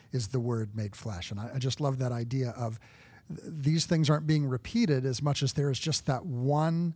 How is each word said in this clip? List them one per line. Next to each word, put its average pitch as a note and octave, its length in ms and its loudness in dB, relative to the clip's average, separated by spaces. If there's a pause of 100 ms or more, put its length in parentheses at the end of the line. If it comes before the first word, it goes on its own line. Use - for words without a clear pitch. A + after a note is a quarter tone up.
(120)
is A#2 160 -2
the B2+ 120 0
Word A2+ 340 -2
made G#2+ 220 -6
flesh. F#2 340 -8
And G2+ 80 -6
I, A#2 180 -8
I - 20 -4
just B2+ 200 -2
love C#3 200 0
that B2+ 120 0
idea A#2+ 460 -2
of A2+ 240 -4 (480)
th-, D#3 160 -10
these D#3 400 0
things D#3+ 240 4
aren't D3+ 180 4
being D3+ 200 4
repeated C3+ 580 2
as C3 160 -2
much C#3+ 220 0
as C3+ 100 2
there C#3+ 180 0
is B2+ 80 -2
just - 280 -2
that C3 180 0
one D#3+ 720 2